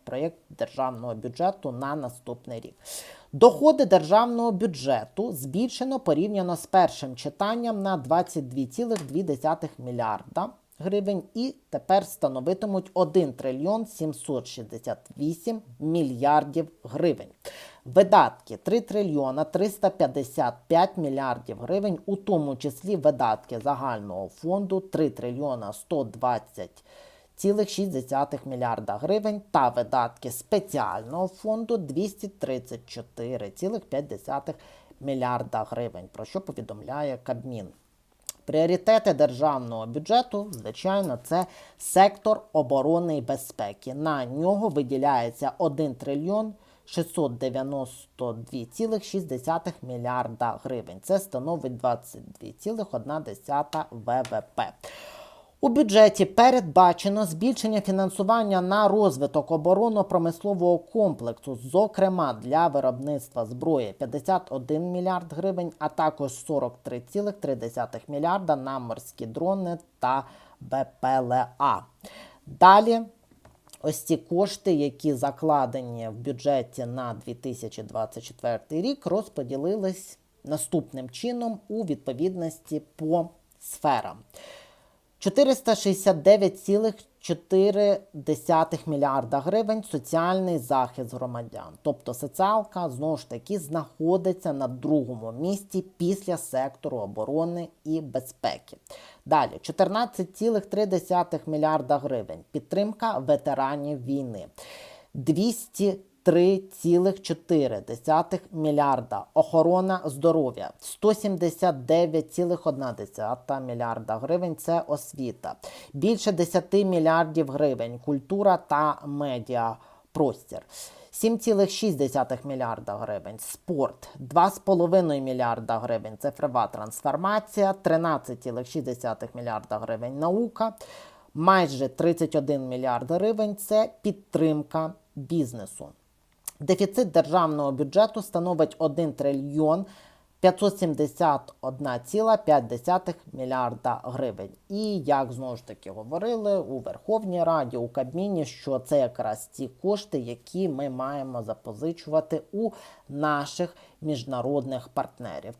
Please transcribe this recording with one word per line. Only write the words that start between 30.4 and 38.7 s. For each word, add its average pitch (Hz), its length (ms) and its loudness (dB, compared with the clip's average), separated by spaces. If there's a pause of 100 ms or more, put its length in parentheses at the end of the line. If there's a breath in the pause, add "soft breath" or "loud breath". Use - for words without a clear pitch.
фонду — 220 500 -4
двісті 185 500 -6
тридцять 127 580 -8
чотири 117 640 -10
цілих 196 360 -6
п'ять 143 220 -6
десятих 135 480 -8 (440 loud breath)
мільярда 123 720 -2
гривень. 113 420 -8
Про 110 140 -12
що 190 160 -8
повідомляє 127 840 -8
Кабмін? 120 440 -8 (800)
Пріоритети 180 680 4